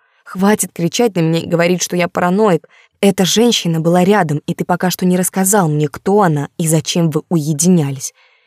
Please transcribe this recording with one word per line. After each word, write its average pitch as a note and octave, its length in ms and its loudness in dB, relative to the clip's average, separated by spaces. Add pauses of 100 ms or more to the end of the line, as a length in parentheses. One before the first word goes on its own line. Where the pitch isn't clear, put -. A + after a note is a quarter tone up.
(240)
Хватит G3 480 -2
кричать F#3 440 -2
на F3+ 60 0
меня D#3+ 180 0
и - 80 -6
говорить, F3 340 0
что - 140 -6
я F3 120 0
параноик. F3+ 600 0 (320)
Эта G3 260 2
женщина F3+ 540 0
была E3+ 240 2
рядом, F3 420 2
и F3 80 -4
ты E3+ 120 -6
пока F3+ 260 -2
что - 140 -4
не F3+ 120 2
рассказал F#3+ 500 0
мне, D3+ 200 0
кто G3+ 340 0
она D3+ 360 0
и E3 100 -4
зачем E3 420 0
вы D3+ 200 -4
уединялись. D#3 840 0 (340)